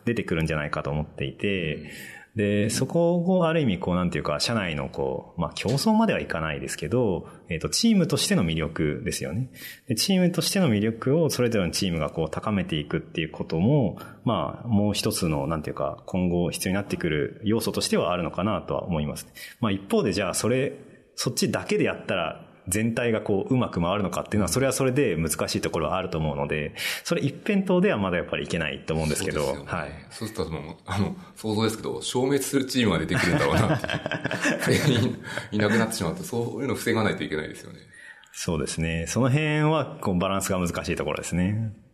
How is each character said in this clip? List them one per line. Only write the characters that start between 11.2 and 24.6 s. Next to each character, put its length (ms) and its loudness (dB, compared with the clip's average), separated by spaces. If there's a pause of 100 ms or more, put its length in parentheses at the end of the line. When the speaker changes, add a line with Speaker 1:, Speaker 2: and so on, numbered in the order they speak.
Speaker 1:
を 80 4
そ 120 0
れ 80 4
ぞ 100 2
れ 60 2
の 40 0
チ 160 0
ー 60 0
ム 80 0
が 100 0
こ 140 -2
う、 60 -4
高 200 -4
め 140 2
て 100 -4
い 120 -2
く 100 -2
っ 60 2
て 180 -6
い 60 0
う 40 -8
こ 140 -8
と 160 0
も、 400 4 (240)
ま 400 -2
あ、 20 -8
も 240 4
う 40 -2
一 180 0
つ 160 0
の、 180 0
な 120 -2
ん 40 -6
て 80 -6
い 40 -8
う 20 -10
か、 300 -4
今 220 0
後 220 2
必 160 -6
要 60 2
に 20 2
な 80 0
っ 40 -8
て 100 -2
く 120 -2
る 360 -2
要 160 2
素 100 -2
と 100 -2
し 80 -2
て 80 2
は 140 2
あ 60 0
る 80 -2
の 80 -4
か 100 -4
な 200 0
と 120 -4
は 80 -2
思 180 -2
い 60 -2
ま 100 -4
す。 120 -14 (320)
ま 80 0
あ、 20 2
一 180 -4
方 140 2
で、 100 2
じ 80 0
ゃ 100 0
あ 40 -4
そ 140 0
れ、 240 2 (420)
そ 160 -2
っ 40 -8
ち 180 0
だ 100 -2
け 160 0
で 60 4
や 100 0
っ 120 -10
た 100 0
ら 280 -2 (220)
全 280 2
体 180 2
が 80 2
こ 280 2
う、 60 4
う 20 4
ま 140 2
く 100 -2
回 180 2
る 40 2
の 80 0
か 120 -2
っ 20 -6
て 60 -10
い 40 0
う 40 4
の 60 4
は、 40 0
そ 100 0
れ 80 2